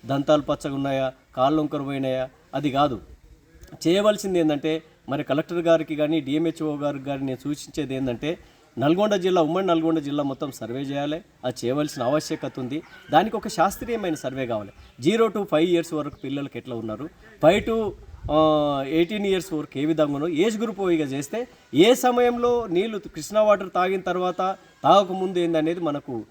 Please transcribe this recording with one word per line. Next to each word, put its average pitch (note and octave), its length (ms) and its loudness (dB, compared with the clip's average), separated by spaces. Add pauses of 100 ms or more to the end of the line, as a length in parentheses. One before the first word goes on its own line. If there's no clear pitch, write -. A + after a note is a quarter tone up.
దంతాలు C#3 360 2
పచ్చగా C#3+ 340 -4
ఉన్నాయా? C3+ 380 -2 (240)
కాళ్ళు C#3+ 240 2
వంకర D3 200 -4
పోయినాయా?" C3+ 480 -4 (260)
అది D3 160 -2
కాదు. C3+ 300 0 (840)
చేయవలసింది G3 520 2
ఏందంటే, D#3 440 0 (260)
మరి C#3+ 140 -2
కలెక్టర్ D#3+ 340 -2
గారికి E3 380 2
కానీ, D3+ 240 0
డిఎంహెచ్ఓ D#3 560 -2
గారికి C#3+ 300 -4
కానీ C#3 200 -4
నేను C3 180 -4
సూచించేది C#3+ 520 -6
ఏందంటే, C3 420 -2 (420)
నల్గొండ F#3 360 4
జిల్లా, F3+ 260 2
ఉమ్మడి F3 260 0
నల్గొండ E3 320 2
జిల్లా C#3+ 240 -2
మొత్తం C#3 280 -4
సర్వే A#2+ 300 -8
చేయాలి. C#3+ 400 -4 (240)
అది B2 200 -6
చేయవలసిన C3+ 380 -2
ఆవశ్యకత C#3+ 540 -2
ఉంది. C#3+ 260 -6 (280)
దానికి G3+ 240 4
ఒక G#3+ 120 -6
శాస్త్రీయమైన G3 680 -2
సర్వే C3 320 -6
కావాలి. G#2+ 240 -6 (300)
జీరో A3 280 4
to G#3 160 -4
ఫైవ్ E3 260 2
ఇయర్స్ E3 240 0
వరకు C#3+ 300 -6
పిల్లలకి C#3 340 -6
ఎట్లా A#2+ 180 -10
ఉన్నారు, A2+ 340 -8 (340)
ఫైవ్ F#3 260 6
to, A3 220 -2 (400)
ఆ, D3 560 2
ఎయిటీన్ F3 380 0
ఇయర్స్ F#3+ 280 -2
వరకు D3 260 -8
ఏ D3 60 -2
విధంగా D#3 280 0
ఉన్నారు, D3+ 180 -2
ఏజ్ G#3 280 0
గ్రూప్ G#3+ 200 -4
వైజ్గా E3+ 280 0
చేస్తే, C#3+ 400 -6 (260)
ఏ G3 200 8
సమయంలో A#3+ 760 2
నీళ్లు G3+ 300 0
కృష్ణా F3+ 440 -4
వాటర్ G3+ 340 4
తాగిన F#3 260 0
తర్వాత, F3+ 540 -2 (280)
తాగకముందు F#3 560 4
ఏందనేది E3+ 400 0
మనకు C#3+ 520 -4